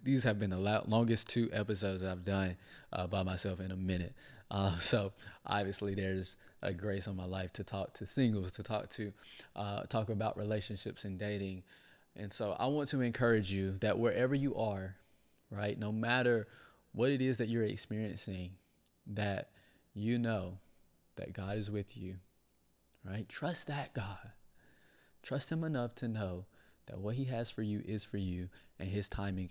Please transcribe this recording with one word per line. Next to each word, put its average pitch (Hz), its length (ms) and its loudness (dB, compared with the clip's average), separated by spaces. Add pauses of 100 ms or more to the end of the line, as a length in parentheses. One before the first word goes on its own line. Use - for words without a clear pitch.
these 131 200 4
have 107 160 4
been 101 120 2
the 92 60 0
la-, 104 280 4
longest 113 420 4
two 117 240 2
episodes 101 520 0
that 95 80 0
I've 90 120 -6
done, 95 320 2 (380)
uh, 92 140 0
by 95 160 2
myself 92 360 -2
in 92 120 -4
a 92 40 -4
minute. 92 380 0 (380)
Uh, 98 260 4
<laughs> - 20 -2
so 98 320 4 (340)
obviously 101 500 0
there's 95 420 -2 (240)
a 92 120 0
grace 95 340 -4
on 98 80 -4
my 92 100 -4
life 92 280 -4
to 101 100 -6
talk 98 320 -4
to 104 100 -8
singles, 104 480 2
to - 100 -8
talk 107 280 -2
to, 104 200 -4 (440)
uh, 101 280 -4
talk 110 260 0
about 107 280 0
relationships 104 680 -4
and 95 120 -6
dating. 98 460 -4 (520)
And 101 160 -8
so 104 280 -2
I 117 80 2
want 143 220 0
to 135 120 2
encourage 117 500 4
you 98 280 2
that 107 180 4
wherever 120 380 4
you 139 200 2
are, 98 400 0 (540)
right, 104 280 -2
no 107 140 -2
matter 120 560 4 (440)
what 127 200 4
it 135 100 2
is 131 160 2
that 110 120 0
you're 117 140 4
experiencing, 104 880 -4 (560)
that 104 420 0 (440)
you 113 260 2
know 98 380 0 (580)
that - 180 -6
God 98 240 -2
is 107 140 -4
with 104 260 -4
you, 92 180 -8 (880)
right? 98 240 -6
Trust - 400 -4
that 143 260 -6
God. 101 380 -6 (880)
Trust - 300 -4
him 165 120 0
enough 127 320 0
to 123 120 -4
know 101 380 -2 (440)
that - 100 -8
what 104 160 -2
he 135 80 -2
has 120 260 -2
for - 120 -6
you 104 240 0
is 104 180 -4
for - 140 -6
you, 90 320 -2 (300)
and 92 100 -4
his 101 200 -2
timing 95 420 -2